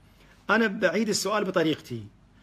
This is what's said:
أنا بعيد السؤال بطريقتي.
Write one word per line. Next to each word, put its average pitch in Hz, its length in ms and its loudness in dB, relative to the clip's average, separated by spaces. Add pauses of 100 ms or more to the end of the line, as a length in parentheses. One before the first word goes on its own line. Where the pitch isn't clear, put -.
(500)
أنا 220 180 4
بعيد 190 420 0
السؤال 202 340 -2
بطريقتي. 156 600 -2 (400)